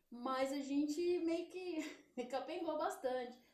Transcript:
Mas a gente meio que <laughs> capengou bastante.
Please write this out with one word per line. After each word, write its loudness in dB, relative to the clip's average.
Mas 0
a 0
gente 2
meio 2
que -6
<laughs> -4
capengou -2
bastante. 0